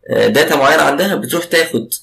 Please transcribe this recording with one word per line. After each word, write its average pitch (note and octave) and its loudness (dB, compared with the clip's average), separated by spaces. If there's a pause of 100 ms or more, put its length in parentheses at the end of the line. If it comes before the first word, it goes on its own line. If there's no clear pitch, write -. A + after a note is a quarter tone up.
آه، A2 0
داتا D#3 2
معينه C#3+ 2
عندها D#3+ 0
بتروح D3 -4
تاخد D#3+ -2 (140)